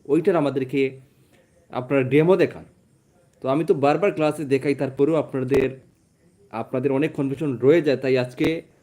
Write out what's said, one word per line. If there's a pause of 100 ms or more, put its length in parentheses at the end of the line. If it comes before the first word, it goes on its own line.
ওইটার
আমাদেরকে (680)
আপনার
ডেমো
দেখান।" (760)
তো
আমি
তো
বারবার
ক্লাসে
দেখাই,
তারপরেও
আপনাদের, (680)
আপনাদের
অনেক
কনফিউশন
রয়ে
যায়,
তাই
আজকে (200)